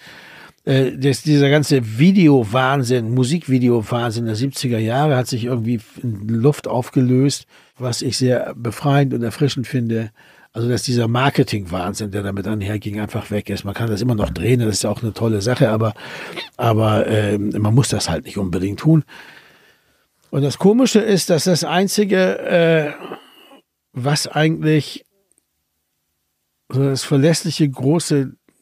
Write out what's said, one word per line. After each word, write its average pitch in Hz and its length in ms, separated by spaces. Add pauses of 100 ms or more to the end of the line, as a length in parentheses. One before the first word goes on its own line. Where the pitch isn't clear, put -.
(680)
Äh, 135 320
das, 135 240
dieser 143 280
ganze 135 500
Video-Wahnsinn, 131 1120
Musikvideo-Wahnsinn 120 1120
der 113 100
siebziger 123 440
Jahre 131 360
hat 127 120
sich 113 180
irgendwie 120 340 (240)
in 107 240
Luft 117 400
aufgelöst, 127 800 (300)
was 123 240
ich 131 160
sehr 123 380
befreiend 135 580
und 120 100
erfrischend 123 440
finde. 113 440 (400)
Also, 117 160
dass 120 140
dieser 120 260
Marketing-Wahnsinn, 104 1040
der 101 140
damit 101 240
einherging, 104 520
einfach 104 300
weg 104 220
ist. 98 140
Man 98 100
kann 113 120
das 104 140
immer 123 140
noch 95 160
drehen, 107 280
das 113 100
ist 98 140
ja 107 60
auch - 140
eine 110 100
tolle 113 280
Sache, 123 280
aber, 110 240 (640)
aber, 107 480
ähm, 104 540
man 107 160
muss 127 140
das - 200
halt 82 160
nicht - 140
unbedingt 95 400
tun. 156 260 (1300)
Und 139 100
das 139 160
Komische 220 420
ist, 202 300
dass 165 140
das 165 200
einzige, 190 760
äh, 165 520 (1040)
was 139 340
eigentlich 156 760 (1600)
so 135 160
das 135 200
verlässliche, 151 640
große, 139 640 (300)